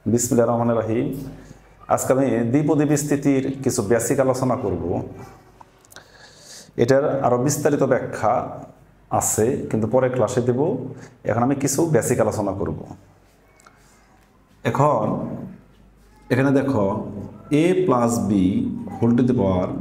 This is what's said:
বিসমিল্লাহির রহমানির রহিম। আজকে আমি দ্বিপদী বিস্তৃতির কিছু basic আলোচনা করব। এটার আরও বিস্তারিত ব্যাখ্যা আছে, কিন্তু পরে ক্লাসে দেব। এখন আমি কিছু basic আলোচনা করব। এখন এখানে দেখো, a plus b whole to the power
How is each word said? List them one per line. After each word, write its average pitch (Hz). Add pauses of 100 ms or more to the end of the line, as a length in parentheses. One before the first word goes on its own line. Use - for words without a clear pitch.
বিসমিল্লাহির 117
রহমানির 117
রহিম। 110 (840)
আজকে -
আমি 135 (240)
দ্বিপদী 147
বিস্তৃতির 143 (200)
কিছু 120 (100)
basic 117
আলোচনা 127
করব। 87 (2000)
এটার 135 (220)
আরও 123
বিস্তারিত 147
ব্যাখ্যা - (760)
আছে, 107 (240)
কিন্তু 110
পরে 127
ক্লাসে 117
দেব। 123 (680)
এখন 110
আমি 139
কিছু 143 (160)
basic 131
আলোচনা 101
করব। 82 (1900)
এখন 135 (1300)
এখানে 135
দেখো, 110 (760)
a 165 (200)
plus 120 (160)
b - (640)
whole 117
to 135
the 120
power 95 (120)